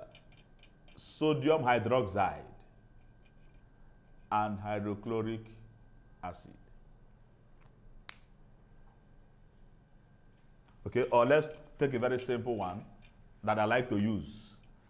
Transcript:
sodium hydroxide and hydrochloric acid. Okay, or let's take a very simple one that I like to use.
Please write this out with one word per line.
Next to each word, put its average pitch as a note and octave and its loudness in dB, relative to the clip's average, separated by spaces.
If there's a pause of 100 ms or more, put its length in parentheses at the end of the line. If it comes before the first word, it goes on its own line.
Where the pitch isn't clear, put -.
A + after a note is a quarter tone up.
(960)
sodium D3+ 2
hydroxide A2 2 (1900)
and G#2+ -2
hydrochloric G#2+ -4 (800)
acid. - -14 (4000)
Okay, A#2+ 2
or A#2+ 8
let's D3+ 4 (280)
take C#3 0
a A#2+ -2
very B2 0
simple A#2+ -2
one G2 -6 (600)
that G#2+ 2
I G#2+ 4
like B2 2
to G#2+ 0
use. G2+ 0 (640)